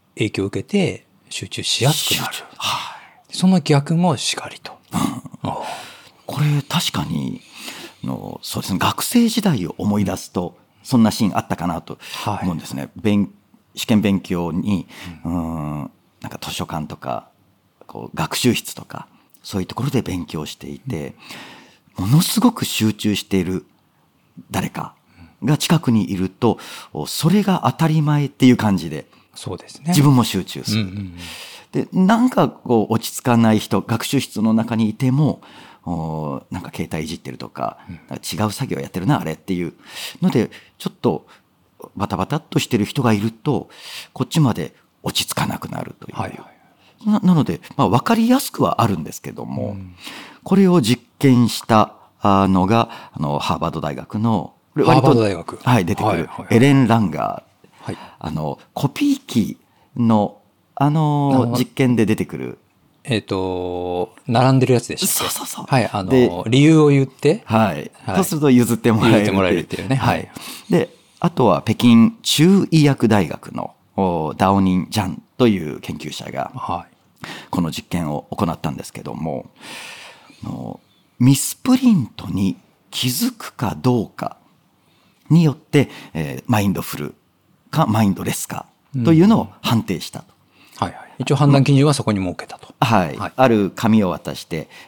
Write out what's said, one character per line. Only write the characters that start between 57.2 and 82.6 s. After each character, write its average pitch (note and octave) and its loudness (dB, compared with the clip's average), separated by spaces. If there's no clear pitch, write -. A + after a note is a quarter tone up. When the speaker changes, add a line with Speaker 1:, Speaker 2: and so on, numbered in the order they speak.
Speaker 2:
ー。 - -
Speaker 1:
は - -8
い。 - -12
Speaker 2:
あ - -10
の、 D#2 -6
コ - -2
ピ C#4+ 0
ー C#4 -6
機 - -2
の、 A2+ 0
あ C#3+ 0
の、 D3 2
Speaker 1:
あ B2+ 4
の、 A#2+ -2
Speaker 2:
実 B2 0
験 B2 2
で A2 4
出 G#2 2
て G2 -4
く - -12
る。 B1+ -10
Speaker 1:
え A2+ -2
っ G2 -6
と、 F2+ -4
並 B2+ 4
ん C3 4
で B2+ 2
る B2+ 4
や A#2 2
つ - -10
で D#2+ -8
し - -6
た - -2
っ - -2
け？ - -6
Speaker 2:
そ - -8
う - -
そ - -
う - -12
そ - -12
う。 - -14
Speaker 1:
は C3 2
い、 G2+ 0
あ G2+ -4
の、 F#2 -4
Speaker 2:
で、 B2 6
Speaker 1:
理 B2+ 6
由 D#3 8
を D3 6
言 C#3 4
っ - -2
て、 D#3 0
Speaker 2:
は A2 2
い。 D2 -10
Speaker 1:
は G#2 -6
い。 F#2+ 0
Speaker 2:
そ - 4
う F#3 2
す - -4
る D3+ -4
と D3 6
譲 A#2+ 6
っ - 0
て A#2 2
も A2 2
ら A#2 4
え - 6
る A2+ 6
っ - 6
て - -
い - 4
う。 - 2
Speaker 1:
譲 - -
っ G#2+ 2
て F#2+ 2
も G2 4
ら F#2 4
え F2 2
る E2+ 0
っ D#2 -6
て - -8
い F#2+ -8
う - -4
ね。 C3+ 0
Speaker 2:
は A2 0
い。 - -4
Speaker 1:
は - -8
い。 - -16
Speaker 2:
で、 - 0
あ E3 0
と B2+ 2
は F2 4
北 G#2+ 0
京 A#2 6
中 F3+ 4
医 D#3 6
薬 C3+ 4
大 G2+ 2
学 - -14
の、 - -10
お、 E2+ -2
ダ G2 2
オ G2 4
ニ F#2 2
ン・ F2+ -2
ジ - -4
ャ F2+ -2
ン D2+ -10
と B2 6
い F2 -2
う - -10
研 - -12
究 D2+ -12
者 - -12
が、 C2+ -8
Speaker 1:
は F2 -8
い。 - -20
Speaker 2:
こ - -4
の E2 -2
実 - -10
験 E2+ -4
を D2 -8
行 - -2
っ D#2+ -4
た D#2+ -6
ん B1+ -8
で - -14
す - -18
け - -14
ど C2 -10
も、 C#2 -8
あ - -12
の、 - -12
ミ C3+ 6
ス - -6
プ B3+ 2
リ C4 4
ン D#3+ 2
ト - -14
に G2 -2